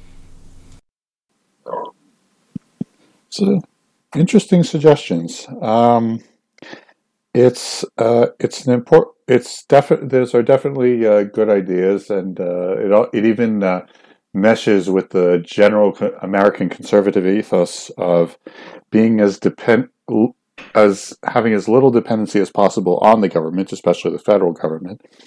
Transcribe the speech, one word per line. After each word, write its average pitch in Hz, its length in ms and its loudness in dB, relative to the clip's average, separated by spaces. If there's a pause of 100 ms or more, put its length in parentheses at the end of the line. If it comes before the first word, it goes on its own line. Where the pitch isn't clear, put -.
(3250)
So, 196 320 0 (540)
interesting 175 480 2
suggestions. 143 840 0 (140)
Um, 117 600 0 (1120)
it's, - 500 0 (140)
uh, 117 300 2 (100)
it's - 260 -8
an 123 80 0
import-, 123 400 2 (140)
it's - 380 -2
defi-, 143 360 2
those 127 320 -2
are 120 80 2
definitely, 127 640 0
uh, 104 200 4
good 104 220 -2
ideas, 95 600 0
and, 95 300 -6
uh, 90 400 -6
it 107 120 -2
al-, 107 220 4
it 107 100 -2
even, 110 380 0
uh, 92 240 -2 (460)
meshes 101 600 0
with 92 180 0
the 90 340 0
general 104 480 2
co-, 104 300 -8
American 98 480 0
conservative 98 560 0
ethos 95 720 -2
of 85 400 0 (520)
being 110 300 2
as 101 200 0
depend-, 120 500 0 (200)
l-, 113 260 -2 (380)
as, 101 500 2
having 113 300 -2
as 98 140 -4
little 131 240 4
dependency 110 480 -2
as 95 120 -2
possible 92 480 0
on 110 220 4
the 98 80 0
government, 85 420 -4
especially - 400 -4
the 82 80 -10
federal 95 340 0
government. 80 480 -10 (260)